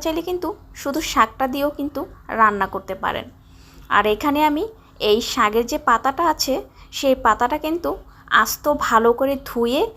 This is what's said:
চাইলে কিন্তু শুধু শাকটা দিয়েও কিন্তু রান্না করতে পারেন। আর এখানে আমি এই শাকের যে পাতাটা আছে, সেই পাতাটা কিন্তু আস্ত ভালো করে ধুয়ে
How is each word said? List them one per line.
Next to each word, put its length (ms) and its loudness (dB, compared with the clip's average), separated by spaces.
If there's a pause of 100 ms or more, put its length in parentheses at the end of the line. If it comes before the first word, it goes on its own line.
চাইলে 240 -2
কিন্তু 200 -4 (320)
শুধু 200 -4 (120)
শাকটা 400 2
দিয়েও 260 0
কিন্তু 220 -6 (380)
রান্না 360 4
করতে 300 -8
পারেন। 220 -4 (720)
আর 80 4 (100)
এখানে 260 -2 (100)
আমি 140 -2 (460)
এই 80 4 (140)
শাকের 380 0
যে 80 -2 (100)
পাতাটা 440 2
আছে, 220 -2 (440)
সেই 260 4
পাতাটা 400 2
কিন্তু 260 -4 (520)
আস্ত 220 -4 (240)
ভালো 300 4
করে 160 0 (140)
ধুয়ে 320 0 (160)